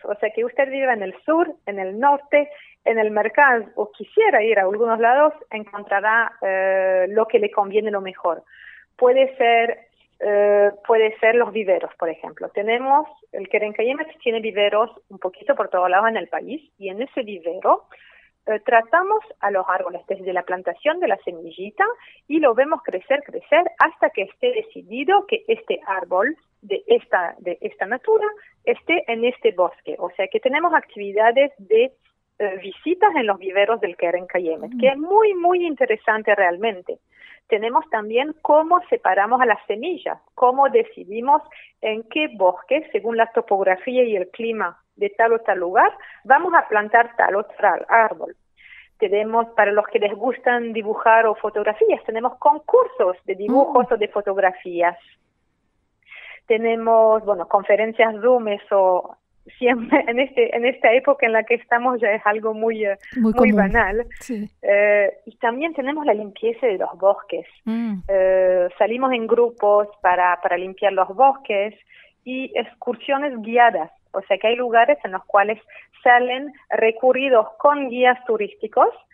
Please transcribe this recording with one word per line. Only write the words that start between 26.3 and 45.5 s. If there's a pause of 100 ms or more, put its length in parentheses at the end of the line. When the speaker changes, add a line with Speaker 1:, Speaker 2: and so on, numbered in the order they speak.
Speaker 1:
de
esta,
de
esta
natura (380)
esté
en
este
bosque.
O
sea
que
tenemos
actividades
de, (460)
eh,
visitas
en
los
viveros
del
Keren
Kayemet,
Speaker 2:
Mm.
Speaker 1:
que
es
muy,
muy
interesante
realmente. (500)
Tenemos
también
cómo (100)
separamos
a
las
semillas, (160)
cómo
decidimos (400)
en
qué
bosque,
según
la
topografía
y
el
clima (180)
de
tal
o
tal